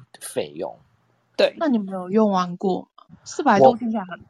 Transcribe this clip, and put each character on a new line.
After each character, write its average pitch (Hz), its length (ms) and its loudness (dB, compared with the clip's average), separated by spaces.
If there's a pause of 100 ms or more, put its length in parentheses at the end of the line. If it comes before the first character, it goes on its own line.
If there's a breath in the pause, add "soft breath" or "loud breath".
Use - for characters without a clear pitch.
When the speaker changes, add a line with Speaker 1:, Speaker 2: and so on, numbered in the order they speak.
(200)
Speaker 1:
费 78 360 -8
用。 80 200 -10 (640)
Speaker 2:
对。 196 200 2
Speaker 3:
那 330 100 -2
你 247 100 0
们 196 120 -6
有 185 200 -10
用 208 220 2
完 180 260 -2
过 180 240 -4
吗？ - 60 -20 (360)
四 - 180 -10
百 233 180 4
度 254 160 8
听 233 140 -6
起 226 80 -4
来 196 80 -6
很 180 140 -16 (100)